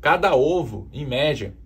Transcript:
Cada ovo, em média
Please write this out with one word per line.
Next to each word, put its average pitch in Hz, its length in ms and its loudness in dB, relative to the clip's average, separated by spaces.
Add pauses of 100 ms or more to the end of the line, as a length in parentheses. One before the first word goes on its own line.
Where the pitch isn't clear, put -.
Cada 175 360 2
ovo, 131 560 0
em 139 120 -10
média 131 480 -2 (120)